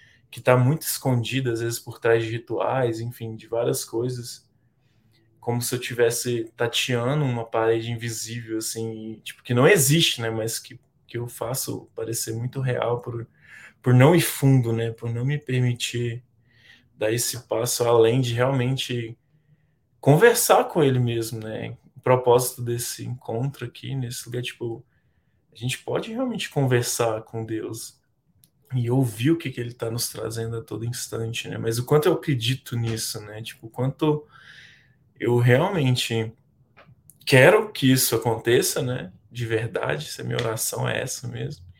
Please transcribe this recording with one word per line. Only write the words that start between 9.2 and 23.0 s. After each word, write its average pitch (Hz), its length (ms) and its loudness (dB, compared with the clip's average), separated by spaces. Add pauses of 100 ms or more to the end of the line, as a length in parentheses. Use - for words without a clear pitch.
tipo, - 220 -18
que 123 100 -2
não 131 140 6
existe, 160 520 4
né? 113 80 -2
Mas 113 300 -4
que, - 180 -14 (300)
que - 100 -14
eu 120 120 -6
faço 120 640 -8
parecer 113 400 -6
muito 127 260 -6
real 120 400 -2
por, 117 280 -10 (520)
por 123 140 4
não 135 200 10
ir 165 80 6
fundo, 131 500 2
né? 113 180 -2
Por 117 220 -10
não 120 120 -4
me 147 140 -2
permitir 123 880 -2 (720)
dar 107 160 0
esse 120 340 -4
passo 117 380 -2
além 117 360 6
de 120 140 0
realmente 123 840 -2 (840)
conversar 220 640 6
com 175 180 0
ele 131 160 4
mesmo, 113 400 -2
né? 110 380 -8 (200)
O 127 40 -20
propósito 127 600 4
desse 120 460 -6